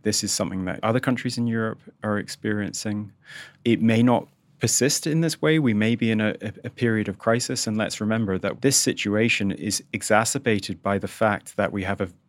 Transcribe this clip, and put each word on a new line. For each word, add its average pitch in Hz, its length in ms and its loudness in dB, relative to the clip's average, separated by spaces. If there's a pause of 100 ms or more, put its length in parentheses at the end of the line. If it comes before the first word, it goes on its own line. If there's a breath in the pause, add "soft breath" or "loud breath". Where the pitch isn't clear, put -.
This 107 220 0
is 98 100 -4
something 92 320 -2
that - 180 -6
other 113 160 2
countries 123 380 -2
in 120 100 -2
Europe 113 320 -2 (240)
are 104 140 0
experiencing. 104 960 -6 (520 loud breath)
It 117 180 4
may 113 220 6
not 123 240 4 (320)
persist - 460 0
in 160 160 0
this 160 200 -2
way. 156 180 4
We 123 140 2
may 110 220 2
be 113 160 0
in 110 80 2
a, 107 220 0
a, 107 100 -6 (140)
a - 40 -6
period 110 380 0
of 98 120 -6
crisis, 120 480 0
and 107 100 -2
let's - 240 -2
remember 107 380 0
that - 220 -4
this 135 140 4
situation 104 760 0
is - 320 -4 (100)
exacerbated 110 880 0
by 101 160 0
the 95 100 -4
fact - 500 -2
that 98 140 0
we 98 120 -4
have 98 180 -4
a 92 80 -4 (200)